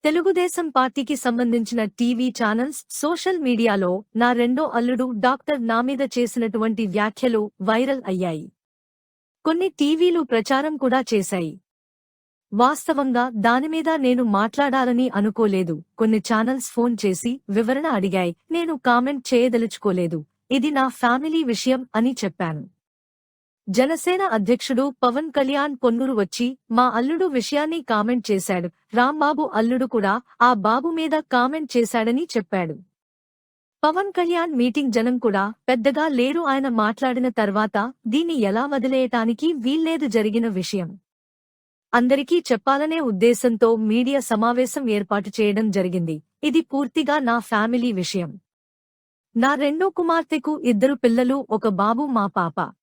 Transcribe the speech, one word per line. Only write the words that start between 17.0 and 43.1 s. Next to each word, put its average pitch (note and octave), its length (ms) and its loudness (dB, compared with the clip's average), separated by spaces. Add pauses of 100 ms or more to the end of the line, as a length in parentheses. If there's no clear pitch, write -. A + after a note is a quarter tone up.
చేసి A#3+ 420 -2
వివరణ A#3 380 0
అడిగాయి. F#3 500 0 (140)
నేను E4 260 -2
కామెంట్ B3 580 0
చేయదలుచుకోలేదు. G3+ 920 0 (260)
ఇది A#3+ 200 0
నా C4 180 2
ఫ్యామిలీ C#4+ 560 0
విషయం B3+ 500 0
అని B3 300 0
చెప్పాను. E3 460 -6 (1000)
జనసేన D#4+ 540 0
అధ్యక్షుడు B3 800 0
పవన్ C4 280 0
కళ్యాణ్ C#4 540 -2
పొన్నూరు B3 280 2
వచ్చి A#3+ 460 -2 (120)
మా B3 180 4
అల్లుడు C#4 360 0
విషయాన్ని D4 580 0
కామెంట్ A3+ 480 -2
చేశాడు. F3+ 400 -2 (240)
రాంబాబు D4 600 2
అల్లుడు A#3 320 0
కూడా G#3+ 340 0 (220)
ఆ B3 120 6
బాబు A#3 340 0
మీద D#4+ 220 -2
కామెంట్ C#4+ 680 0
చేశాడని A#3 600 0
చెప్పాడు. F3+ 420 -4 (1080)
పవన్ F4+ 280 0
కళ్యాణ్ E4+ 420 0
మీటింగ్ B3 380 0
జనం A#3+ 260 0
కూడా G3+ 340 0 (160)
పెద్దగా C4 400 0
లేరు. C#4 320 0
ఆయన C#4 280 0
మాట్లాడిన A#3+ 600 0
తర్వాత G#3+ 640 0 (140)
దీన్ని D#4+ 280 0
ఎలా A3+ 320 0
వదిలేయటానికి C4 840 0
వీల్లేదు. D4+ 540 -2
జరిగిన A3 420 0
విషయం F#3 500 -4 (960)
అందరికీ C4+ 580 2
చెప్పాలనే C#4+ 480 0
ఉద్దేశంతో A#3 760 2